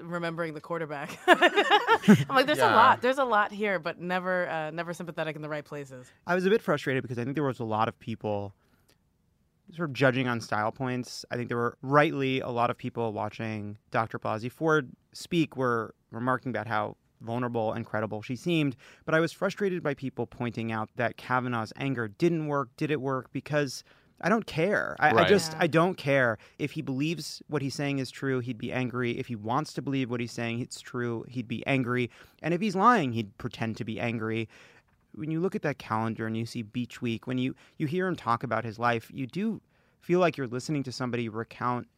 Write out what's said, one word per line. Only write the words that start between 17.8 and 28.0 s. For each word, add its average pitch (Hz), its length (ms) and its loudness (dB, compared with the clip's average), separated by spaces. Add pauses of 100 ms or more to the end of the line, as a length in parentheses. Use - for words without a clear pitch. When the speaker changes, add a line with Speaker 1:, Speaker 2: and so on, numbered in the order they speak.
Speaker 3:
credible 107 380 -4
she 127 140 -8
seemed. 151 400 0 (280)
But 156 100 -2
I 160 60 4
was 165 120 0
frustrated 190 500 -2
by 147 120 -2
people 123 320 -6
pointing 113 440 -4
out 110 260 -4
that 113 200 -2
Kavanaugh's 123 600 -2
anger 123 320 -2
didn't 160 380 0
work, 143 300 -2
did 151 140 -2
it 147 100 0
work, 131 320 -2
because 143 500 -2 (380)
I - 80 0
don't 214 180 2
care. 160 540 0
I, 151 100 6
I - 20 4
Speaker 4:
Right. 220 160 6
Speaker 3:
just, 196 240 4
Speaker 1:
Yeah. - 100 -10
Speaker 3:
I 175 40 4
don't 165 300 4
care. 131 420 2 (200)
If 180 140 -4
he 156 100 -8
believes 147 680 -4
what 143 120 0
he's 139 140 -4
saying 143 240 -2
is 131 120 -4